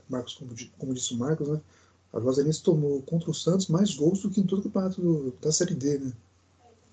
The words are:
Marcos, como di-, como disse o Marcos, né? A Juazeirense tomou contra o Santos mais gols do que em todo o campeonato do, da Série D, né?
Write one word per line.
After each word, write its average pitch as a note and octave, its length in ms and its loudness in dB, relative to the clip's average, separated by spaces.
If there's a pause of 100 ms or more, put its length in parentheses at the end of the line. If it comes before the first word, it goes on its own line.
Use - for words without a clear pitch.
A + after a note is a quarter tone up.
Marcos, B2+ 260 -6
como B2 200 -16
di-, - 240 -16
como C3 140 -6
disse B2+ 220 -6
o - 20 -4
Marcos, C#3+ 320 -2
né? D3+ 100 -2 (540)
A G#2+ 80 -4
Juazeirense C#3 420 2
tomou D3 400 4
contra E3 280 -2
o - 40 -4
Santos F#3+ 340 2
mais F3 260 2
gols D#3+ 260 2
do G#3 100 -2
que F#3+ 80 0
em F#3+ 80 4
todo F#3+ 120 0
o G#3 40 0
campeonato F#3 380 -2
do, D#3 300 2 (100)
da D3+ 100 0
Série E3+ 240 2
D, C#3 240 0
né? C3 140 -6 (800)